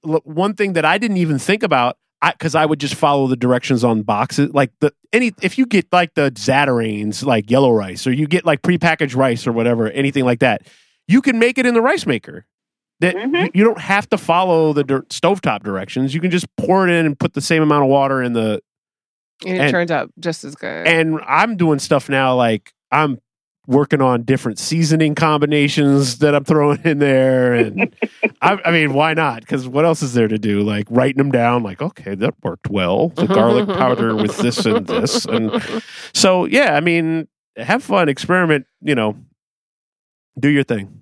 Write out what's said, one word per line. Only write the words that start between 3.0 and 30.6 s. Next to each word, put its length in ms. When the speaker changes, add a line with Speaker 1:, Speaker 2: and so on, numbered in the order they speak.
Speaker 1:
the 100
directions 480
on 180
boxes, 520
like, 160
the, 140
any, 200
if 160
you 80
get, 260
like, 220
the 160
Zatarain's, 920
like, 280
yellow 200
rice, 360
or 60
you 140
get, 200
like, 160
prepackaged 520
rice 320
or 60
whatever, 380
anything 340
like 160
that, 220
you 140
can 180
make 200
it 80
in 80
the 80
rice 240
maker. 400
That 140
Speaker 2:
Mm-hmm. 220
Speaker 1:
you, 160
you 120
don't 160
have 280
to 100
follow 540
the 120
dir-, 180
stovetop 640
directions. 500
You 80
can 80
just 160
pour 320
it 20
in 140
and 140
put 160
the 80
same 200
amount 220
of 60
water 320
in 100
the 300
Speaker 3:
And 120
it 40
Speaker 1:
and 100
Speaker 3:
turns 200
out 280
just 260
as 100
good. 320
Speaker 1:
And 400
I'm 320
doing 200
stuff 300
now, 280
like, 360
I'm 280
working 320
on 220
different 380
seasoning 560
combinations 1000
that 180
I'm 80
throwing 400
in 160
there. 540
And 380
Speaker 2:
<laughs> 220
Speaker 1:
I, 240
I 60
mean, 240
why 180
not? 320
'Cause 220
what 180
else 180
is 120
there 140
to 100
do? 220